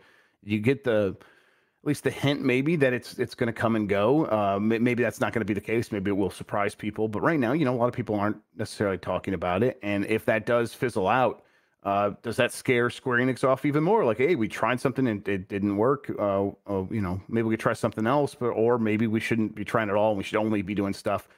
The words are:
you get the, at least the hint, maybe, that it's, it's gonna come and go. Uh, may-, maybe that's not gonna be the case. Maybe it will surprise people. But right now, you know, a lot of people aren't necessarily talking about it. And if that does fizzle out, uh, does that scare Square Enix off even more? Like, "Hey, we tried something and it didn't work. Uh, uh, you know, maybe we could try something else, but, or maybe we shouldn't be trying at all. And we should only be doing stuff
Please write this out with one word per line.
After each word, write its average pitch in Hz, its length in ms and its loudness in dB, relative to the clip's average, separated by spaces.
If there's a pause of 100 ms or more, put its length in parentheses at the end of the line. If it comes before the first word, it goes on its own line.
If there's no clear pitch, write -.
(420)
you 104 180 -2
get 135 260 0
the, 107 320 2
at - 720 -20
least - 180 -2
the 131 40 0
hint, 139 320 -2
maybe, 135 360 2
that 131 160 4
it's, - 260 -6
it's 120 160 -6
gonna 117 160 -2
come 113 240 0
and 107 140 0
go. 110 380 2
Uh, 101 340 2
may-, 110 180 2
maybe 120 240 2
that's 107 160 -2
not 107 140 -2
gonna 110 100 0
be 104 100 -2
the 98 60 -4
case. 113 320 -2
Maybe 101 180 -2
it 101 60 0
will 95 140 0
surprise 104 440 -4
people. 107 360 -4
But 104 100 -4
right 151 180 2
now, 120 140 0
you 156 140 0
know, 127 80 0
a - 20 -2
lot 120 120 2
of 120 60 -4
people 117 220 -2
aren't 104 220 0 (180)
necessarily 101 420 -2
talking 92 360 -4
about 90 280 0
it. 127 220 0
And 101 220 -2
if 110 180 0
that 110 220 0
does 120 280 0
fizzle 104 360 -2
out, 123 340 2 (400)
uh, 101 280 0 (100)
does 117 160 -6
that 120 160 2
scare 120 360 2
Square 120 300 -2
Enix 127 240 0
off 131 220 2
even 147 180 2
more? 196 220 2
Like, 110 140 2
"Hey, 160 160 4
we 113 120 0
tried 117 320 0
something 131 260 0
and 107 220 -2
it 98 220 -2
didn't 101 260 0
work. 127 420 2
Uh, 98 300 2 (180)
uh, 95 240 -2
you 110 120 -4
know, 95 260 -4
maybe 113 160 0
we 110 120 0
could 110 40 -2
try 120 140 2
something 110 340 -2
else, 143 280 0
but, 117 160 -2
or 117 280 2
maybe 110 260 2
we 110 140 0
shouldn't 110 340 -2
be 104 120 -10
trying 110 240 0
at 98 60 0
all. 107 160 4
And 101 60 -2
we 95 60 -4
should - 140 -2
only 107 240 0
be 98 140 -4
doing 98 180 0
stuff 101 340 -4 (100)